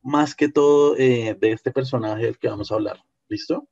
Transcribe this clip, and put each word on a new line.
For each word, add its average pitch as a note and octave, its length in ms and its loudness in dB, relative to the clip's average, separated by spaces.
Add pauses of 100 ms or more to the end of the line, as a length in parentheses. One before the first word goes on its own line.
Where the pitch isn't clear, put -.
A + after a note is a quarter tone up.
más D3 320 -2
que D3 140 0
todo, D3 480 4
eh, A#2+ 440 0
de A2 120 2
este A2 180 -4
personaje A#2 540 -4
del A2 120 -4
que - 120 -6
vamos G#2 240 -8
a - 20 -2
hablar, G#2 300 -6 (240)
¿listo? - 440 -8